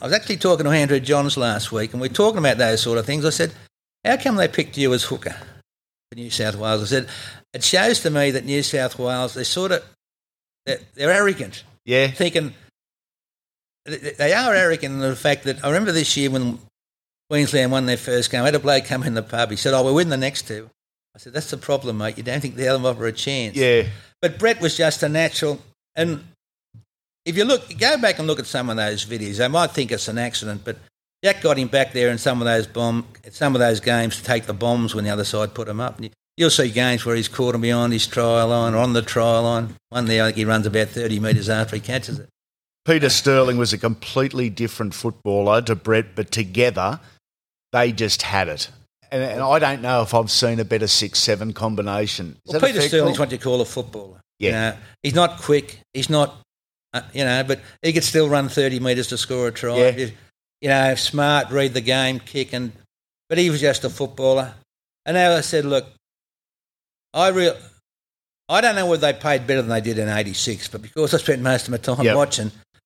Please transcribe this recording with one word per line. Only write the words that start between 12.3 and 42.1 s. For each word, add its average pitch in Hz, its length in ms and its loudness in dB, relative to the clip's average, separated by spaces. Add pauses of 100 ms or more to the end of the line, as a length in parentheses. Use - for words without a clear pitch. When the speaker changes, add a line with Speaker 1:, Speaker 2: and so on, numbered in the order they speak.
Speaker 1:
th-, 147 140 -10
th-, 143 160 -10
they 147 160 2
are 233 220 2
arrogant 165 400 2
in 135 60 -4
the 135 160 -2
fact 143 280 0
that, 139 200 -4
I 143 40 0
remember 185 240 0
this 160 240 0
year 139 140 0
when 127 280 -2 (720)
Queensland 143 420 2
won 131 140 0
their 123 100 0
first 120 340 -2
game, 123 120 0
I 127 40 2
had 147 80 4
a 151 60 2
bloke 135 260 2
come 131 160 -4
in 123 120 -2
the 113 80 -2
pub, 117 280 -2
he 107 60 -4
said, 135 180 0
"Oh, 131 100 4
we'll 135 100 4
win 170 140 4
the 147 80 0
next 135 320 -4
two." 110 200 -12 (460)
I - 40 -20
said, 123 160 -20
"That's 151 160 -8
the 151 60 -6
problem, 131 420 -4
mate. 104 180 -4
You 113 80 -12
don't 127 160 -4
think 139 160 -8
the 127 120 0
other 131 200 2
offer 113 180 -2
a 113 60 -2
chance." 120 440 -4
Speaker 2:
Yeah. 123 280 6 (360)
Speaker 1:
But 170 200 -2
Brett 226 200 2
was 165 160 0
just 160 260 0
a 151 60 0
natural, 151 520 -2 (360)
and 160 280 -2 (1000)
if 170 120 -4
you 208 80 4
look, 254 340 0
go 262 200 4
back 220 200 2
and 156 80 -4
look 156 140 0
at 113 60 -12
some 123 220 -4
of 113 80 -4
those 107 300 -2
videos, 104 320 -8
they 123 100 2
might 165 220 2
think 127 220 -2
it's 107 160 -4
an 110 100 -4
accident, 110 460 -6
but 113 120 -8 (480)
Jack 196 160 2
got 151 160 4
him 131 120 -2
back 135 240 2
there 123 180 2
in 117 80 -2
some 123 220 0
of 117 60 0
those 113 200 2
bomb, 117 400 -2 (240)
some 139 240 0
of 123 60 2
those 117 180 4
games 113 380 0
to - 80 -14
take 117 220 0
the - 60 -6
bombs 117 420 0
when 107 100 -2
the 104 60 -2
other 104 140 -2
side 107 300 -4
put 107 140 -8
'em 107 120 -8
up. 127 160 -6
And 110 100 -12
you, 107 40 -16 (260)
you'll 165 140 4
see 131 200 2
games 120 360 0
where 117 80 0
he's 117 140 -2
caught 123 260 0
'em 117 60 -2
behind 120 320 2
his 113 160 0
try 117 340 2
line 117 320 2
or 110 40 2
on 123 140 2
the 117 100 2
try 113 360 2
line. 117 360 -2 (160)
One 120 160 -2
there, 113 180 2
I - 40 2
think 107 100 -4
he 110 60 0
runs 110 220 2
about 107 220 0
thirty 113 320 -4
metres 107 280 0
after 110 280 -2
he 104 60 -6
catches 123 360 -6